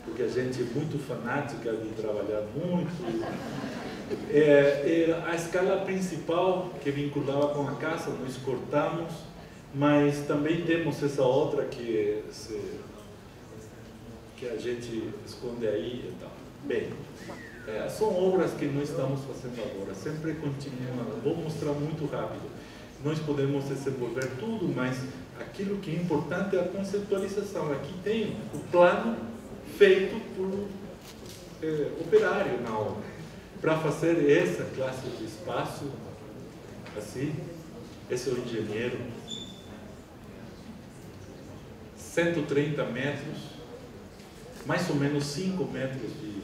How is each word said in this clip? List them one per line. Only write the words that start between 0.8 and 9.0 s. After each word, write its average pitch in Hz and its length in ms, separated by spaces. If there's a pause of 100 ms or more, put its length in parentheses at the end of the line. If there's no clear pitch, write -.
fanática 117 640
de 107 160 (120)
trabalhar 104 420 (120)
muito. 180 360 (1400)
É, 151 80
é, 151 880
a 165 80
escala 185 520
principal 180 840 (120)
que 143 80
vinculava 143 580
com 143 200
a 127 80
casa, 160 340 (120)
nós 127 160
cortamos, - 720 (640)